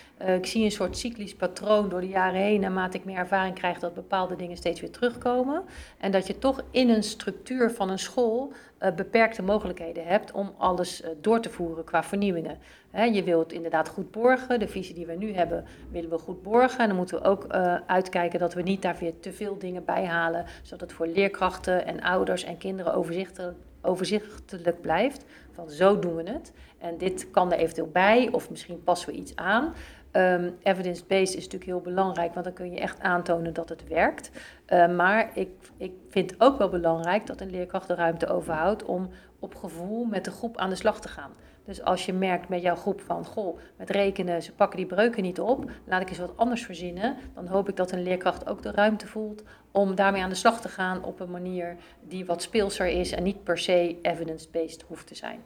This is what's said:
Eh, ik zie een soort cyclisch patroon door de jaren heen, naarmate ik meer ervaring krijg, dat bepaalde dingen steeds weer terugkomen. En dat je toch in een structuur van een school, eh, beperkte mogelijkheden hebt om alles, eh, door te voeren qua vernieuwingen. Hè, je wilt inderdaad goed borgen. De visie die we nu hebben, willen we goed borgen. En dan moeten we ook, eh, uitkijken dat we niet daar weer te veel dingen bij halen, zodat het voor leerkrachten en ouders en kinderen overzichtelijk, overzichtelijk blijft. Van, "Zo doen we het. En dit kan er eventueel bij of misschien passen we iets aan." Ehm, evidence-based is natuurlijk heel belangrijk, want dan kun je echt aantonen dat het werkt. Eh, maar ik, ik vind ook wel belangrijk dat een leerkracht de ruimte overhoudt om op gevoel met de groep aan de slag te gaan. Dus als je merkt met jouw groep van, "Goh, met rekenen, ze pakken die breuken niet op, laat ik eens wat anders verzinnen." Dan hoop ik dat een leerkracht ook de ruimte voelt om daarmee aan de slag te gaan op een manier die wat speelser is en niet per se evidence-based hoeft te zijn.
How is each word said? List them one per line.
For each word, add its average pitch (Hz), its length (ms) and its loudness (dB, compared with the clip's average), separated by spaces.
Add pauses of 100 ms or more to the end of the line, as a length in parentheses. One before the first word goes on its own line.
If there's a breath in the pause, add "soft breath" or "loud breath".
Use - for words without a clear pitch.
(160 loud breath)
Eh, 185 180 2
ik 180 120 0
zie 220 180 2
een 208 60 4
soort 190 280 -2
cyclisch 214 360 -8
patroon 208 540 2
door 180 120 -2
de 185 80 -4
jaren 185 320 2
heen, 208 200 4
naarmate 185 360 0
ik - 80 -10
meer 190 120 -8
ervaring 185 380 0
krijg, 180 240 -2
dat 175 160 -6
bepaalde 185 420 -2
dingen 175 200 -8
steeds 170 240 -2
weer 165 100 -10
terugkomen. 247 720 0 (360 loud breath)
En 196 120 -2
dat 190 160 4
je - 120 -6
toch 269 320 0
in 254 200 6
een 220 120 6
structuur 233 680 -2
van 196 200 -2
een 190 80 -2
school, 247 540 0 (260 loud breath)
eh, 185 160 2
beperkte 220 480 2
mogelijkheden 175 640 -2
hebt 196 260 2
om 196 240 -4
alles, 180 460 0
eh, 165 80 -8 (100)
door 226 200 4
te 226 100 -6
voeren 165 340 -6
qua 165 180 2
vernieuwingen. 170 560 -2 (320 loud breath)
Hè, 202 140 2
je 208 180 4
wilt 165 300 2
inderdaad 165 360 0
goed - 220 -8
borgen. 247 480 4
De 202 100 -2
visie 180 260 -8
die 170 120 -10
we 165 80 -10
nu 208 180 -6
hebben, 170 320 0 (260 loud breath)
willen 165 200 -8
we 165 80 -2
goed 180 240 -10
borgen. 247 360 4
En 233 100 4
dan 196 80 2
moeten 180 260 -2
we - 60 -2
ook, 196 160 2
eh, 180 300 2 (120)
uitkijken 185 520 0
dat 175 160 0
we 180 80 -2
niet 190 200 0
daar 175 180 -2
weer 165 200 -6
te 185 120 -12
veel 196 260 -8
dingen 180 260 -8
bij 185 220 0
halen, 170 380 0 (180 loud breath)
zodat - 180 -16
het 175 120 -12
voor 165 140 -2
leerkrachten 185 800 0
en 165 160 -6
ouders 185 420 2
en 170 140 -8
kinderen 190 360 -4
overzichtelijk, 180 640 -4 (280)
overzichtelijk 185 960 -2
blijft. 180 440 0 (280 loud breath)
Van, 165 180 -14
"Zo 185 280 6
doen 165 180 -2
we 165 140 -6
het. 302 220 -10 (260 loud breath)
En 170 200 -8
dit 185 320 -4
kan 180 220 4
er 160 60 2
eventueel 160 340 0
bij 214 400 6
of - 180 -4
misschien - 320 -14
passen 175 280 0
we - 60 -10
iets - 200 -10
aan." 233 380 2 (360 loud breath)
Ehm, 180 400 4 (120)
evidence-based 185 760 2
is 185 80 -8
natuurlijk 185 200 -10
heel 180 160 -4
belangrijk, 180 520 0
want 175 120 -6
dan 180 100 -8
kun 180 160 -10
je 175 100 -8
echt - 200 -6
aantonen 170 540 0
dat 165 140 -6
het - 200 -14
werkt. 180 420 0 (360 loud breath)
Eh, 175 300 8
maar 190 380 4
ik, 190 140 -4 (280)
ik 190 160 -10 (160)
vind - 300 0
ook 269 200 8
wel 196 100 4
belangrijk 170 580 0
dat - 140 -10
een 190 100 -10
leerkracht 180 380 -6
de 180 60 0
ruimte 165 340 2
overhoudt 170 560 0
om 185 240 -2 (300 loud breath)
op - 160 -14
gevoel 190 500 -8
met 202 200 -2
de 202 60 -6
groep - 260 -8
aan 190 140 -2
de 185 60 -2
slag 208 240 2
te - 80 -14
gaan. - 220 -12 (340 loud breath)
Dus 196 180 -12
als 185 240 0
je 190 60 -2
merkt 185 360 0
met 175 140 -2
jouw 175 120 2
groep 190 260 -2
van, 170 240 -6
"Goh, 185 340 -6 (180 loud breath)
met 185 140 -12
rekenen, 190 520 0
ze - 100 -14
pakken - 240 2
die 180 100 -4
breuken 208 360 2
niet 180 180 -2
op, 233 300 0 (140 loud breath)
laat 185 180 0
ik 185 60 -6
eens 175 100 -10
wat 180 180 -8
anders 233 280 0
verzinnen." 180 520 -4 (180 loud breath)
Dan 180 120 -12
hoop 196 220 0
ik 196 80 -6
dat 185 160 0
een 180 100 -4
leerkracht 180 460 -2
ook 202 140 -6
de 208 80 -8
ruimte 208 360 2
voelt 214 360 -10 (280 loud breath)
om 196 240 2
daarmee 196 280 4
aan 185 60 -2
de 190 60 -4
slag 226 260 4
te - 80 -10
gaan 185 360 -4
op - 160 -10
een 180 100 -10
manier 180 460 -8 (240 loud breath)
die 185 240 -10
wat 170 180 -2
speelser 196 440 0
is 180 260 0
en 175 100 -2
niet 190 220 -2
per 170 140 0
se 175 440 4
evidence-based 165 840 -4
hoeft - 180 -14
te - 80 -20
zijn. - 300 -12